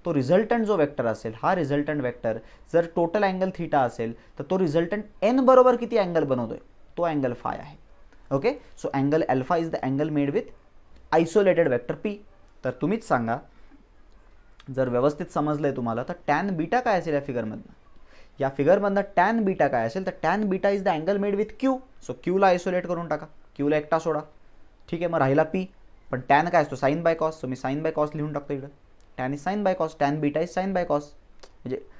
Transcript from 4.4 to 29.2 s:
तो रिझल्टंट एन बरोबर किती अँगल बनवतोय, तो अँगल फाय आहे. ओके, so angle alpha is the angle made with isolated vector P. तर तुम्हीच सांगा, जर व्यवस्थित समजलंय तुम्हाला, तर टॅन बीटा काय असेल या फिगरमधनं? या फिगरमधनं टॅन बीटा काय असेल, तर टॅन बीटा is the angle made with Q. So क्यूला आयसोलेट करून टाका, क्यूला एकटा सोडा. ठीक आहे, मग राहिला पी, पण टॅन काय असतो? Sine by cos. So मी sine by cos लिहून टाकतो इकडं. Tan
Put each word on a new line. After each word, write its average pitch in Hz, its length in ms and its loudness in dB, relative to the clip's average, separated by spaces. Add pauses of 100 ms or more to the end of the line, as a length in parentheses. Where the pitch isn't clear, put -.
तो 190 100 0
रिझल्टंट 170 440 0 (180)
एन 247 240 4
बरोबर 254 300 8
किती 240 220 -2
अँगल 175 260 2
बनवतोय, 123 340 -2 (400)
तो 170 60 -2
अँगल 143 300 0
फाय - 240 -6
आहे. 147 240 -18 (540)
ओके, 190 160 0 (340)
so - 60 -4 (100)
angle 143 280 2
alpha 170 280 0
is 165 120 -2
the - 220 -6
angle 147 180 0
made 143 220 0
with 214 140 -2 (760)
isolated 170 480 4
vector 127 280 -2 (100)
P. 208 80 -4 (500)
तर 127 80 -2
तुम्हीच 175 360 -4
सांगा, 120 320 0 (1400)
जर 131 140 0
व्यवस्थित 143 360 0
समजलंय 151 460 -2
तुम्हाला, 120 320 -4
तर 131 100 -10 (140)
टॅन 170 300 0
बीटा 170 220 0
काय 220 200 0
असेल 160 140 -4
या 139 80 0
फिगरमधनं? 117 520 -8 (640)
या 135 100 0
फिगरमधनं 196 520 2 (140)
टॅन 220 280 2
बीटा 185 240 2
काय 117 180 0
असेल, 190 200 -4
तर 190 60 -4 (120)
टॅन 196 260 0
बीटा 190 200 0
is 202 100 2
the 190 120 0
angle 165 260 0
made 202 180 -2
with 214 280 -4
Q. 269 80 4 (360)
So 135 60 -6 (100)
क्यूला 190 240 4
आयसोलेट 180 400 0
करून 170 200 -6
टाका, 165 180 -4 (300)
क्यूला 147 220 2
एकटा 151 220 0
सोडा. 156 200 -2 (720)
ठीक 165 100 -4
आहे, 175 60 0
मग 165 120 0
राहिला 139 240 4
पी, 185 280 -4 (400)
पण 127 80 -2 (100)
टॅन 156 200 4
काय 170 120 4
असतो? 147 140 -2
Sine 143 260 0
by 165 200 2
cos. 160 100 0
So - 140 -10
मी 131 100 -6 (100)
sine 143 200 -4
by 160 140 -2
cos 151 160 0
लिहून 151 180 -6
टाकतो 147 200 -6
इकडं. 139 140 -8 (520)
Tan 135 180 -4